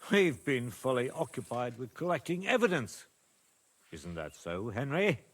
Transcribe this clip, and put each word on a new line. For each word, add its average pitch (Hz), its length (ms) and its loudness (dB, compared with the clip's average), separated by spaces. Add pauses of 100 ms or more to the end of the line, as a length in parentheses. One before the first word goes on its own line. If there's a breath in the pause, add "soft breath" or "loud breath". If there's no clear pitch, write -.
(100)
We've 180 320 6
been 120 280 0
fully 127 400 0
occupied 123 680 -4
with 123 140 -8
collecting 175 560 -2
evidence. 202 560 2 (880)
Isn't 85 220 -10
that 78 200 -6
so, 92 360 -6
Henry? 139 500 0 (140)